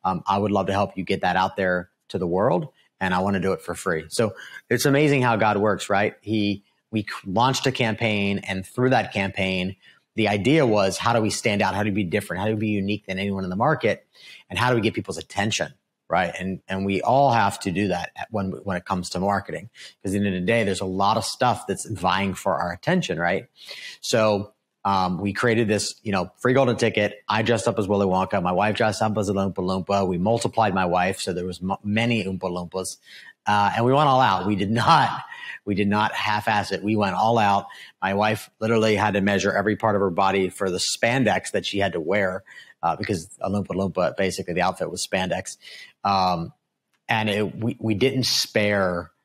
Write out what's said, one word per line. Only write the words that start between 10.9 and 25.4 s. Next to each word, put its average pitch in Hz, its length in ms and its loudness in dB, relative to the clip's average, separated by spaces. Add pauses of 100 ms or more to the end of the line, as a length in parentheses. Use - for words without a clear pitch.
how 117 160 2
do 113 80 4
we 107 80 2
stand 104 320 0
out? 95 140 2
How 104 80 0
do 107 80 0
we 101 120 0
be - 20 -
different? 90 360 -4
How 107 60 -2
do 110 80 0
we 107 60 -4
be 110 80 -2
unique 104 360 -2
than 95 140 -6
anyone 98 240 -4
in 90 80 -4
the 90 40 -6
market? 117 520 0 (420)
And 90 80 -8
how 123 140 2
do 123 40 4
we 117 60 2
get 110 140 0
people's 82 240 -6
attention, 101 540 -4 (360)
right? 87 300 0
And, 92 280 -6
and 95 180 -2
we 98 180 0
all 135 280 4
have 104 280 2
to 98 120 -2
do 98 180 0
that 87 260 -4
at, - 160 -12
when, 98 200 -4 (120)
when 92 140 -4
it 90 80 -8
comes 92 260 -4
to 90 80 -4
marketing, 98 500 -4 (320)
'cause 98 140 -4
at 101 60 0
the 104 40 0
end 95 100 0
of 92 60 -4
the 90 60 -2
day, 113 160 2
there's 98 180 -2
a 95 40 -4
lot 98 320 2
of 107 80 -2
stuff - 420 0
that's 95 180 -4
vying 92 480 -2
for 90 220 -2
our 87 160 -4
attention, 165 480 -2
right? 110 260 0 (560)
So, 107 520 0 (320)
um, 92 340 0
we 101 140 -2
created 113 340 2